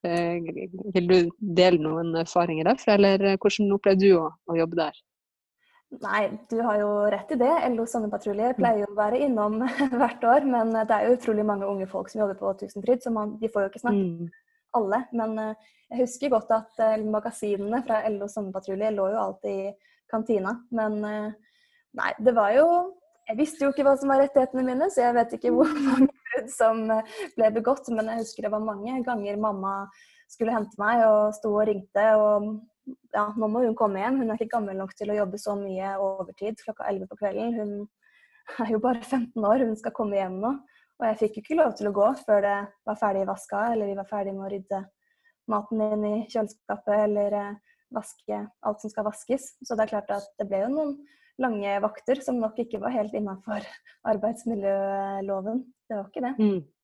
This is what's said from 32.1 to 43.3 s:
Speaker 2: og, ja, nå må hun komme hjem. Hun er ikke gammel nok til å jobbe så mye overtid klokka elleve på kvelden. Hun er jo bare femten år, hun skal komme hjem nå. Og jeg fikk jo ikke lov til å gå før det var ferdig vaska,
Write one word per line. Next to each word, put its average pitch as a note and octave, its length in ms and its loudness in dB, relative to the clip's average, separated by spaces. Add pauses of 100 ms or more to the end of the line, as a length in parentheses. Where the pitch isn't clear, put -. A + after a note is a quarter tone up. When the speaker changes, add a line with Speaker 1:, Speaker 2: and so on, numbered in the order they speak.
Speaker 2:
og, G#3+ 480 2 (520)
ja, G#3 140 0 (100)
nå A3 120 0
må A3+ 160 0
hun A3+ 100 0
komme G#3 260 0
hjem. B3+ 180 0
Hun A#3 120 0
er G#3+ 60 -4
ikke A3+ 160 -4
gammel G#3 240 -4
nok F#3+ 180 -8
til G#3 140 -6
å G#3 80 0
jobbe G3+ 200 -2
så G#3 200 -6
mye G3 400 -6
overtid G3 600 -6
klokka - 320 -12
elleve F#3+ 180 -6
på G#3+ 100 -18
kvelden. G#3+ 360 -4
Hun G#3 340 -6 (800)
er G#3+ 60 -4
jo G#3+ 80 0
bare A3+ 220 0
femten A#3 440 -4
år, A3+ 200 4
hun A3 120 -2
skal A3 140 -8
komme G#3 260 -4
hjem F#3 240 -4
nå. A#3 120 -2 (460)
Og A#3+ 60 -4
jeg A3 120 0
fikk G#3+ 200 0
jo G#3+ 60 -10
ikke D#4 160 -2
lov C4 160 4
til G#3 140 -4
å G3+ 40 -4
gå G3+ 140 4 (180)
før G#3 160 4
det G3+ 140 2 (300)
var G#3+ 100 -4
ferdig G3 320 0
vaska, G3+ 460 -4